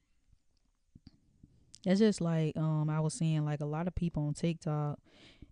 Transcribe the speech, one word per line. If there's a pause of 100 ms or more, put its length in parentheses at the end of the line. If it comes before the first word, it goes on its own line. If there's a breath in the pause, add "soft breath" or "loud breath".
(1800)
That's
just
like,
um,
I
was
saying,
like,
a
lot
of
people
on
TikTok, (520 loud breath)